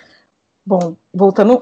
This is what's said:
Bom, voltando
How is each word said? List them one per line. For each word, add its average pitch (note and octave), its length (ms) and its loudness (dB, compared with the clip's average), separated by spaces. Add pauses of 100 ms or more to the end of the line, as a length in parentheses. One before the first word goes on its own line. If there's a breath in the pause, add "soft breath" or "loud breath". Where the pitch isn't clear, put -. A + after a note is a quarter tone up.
(640 soft breath)
Bom, F3+ 300 -2 (180)
voltando G3 500 2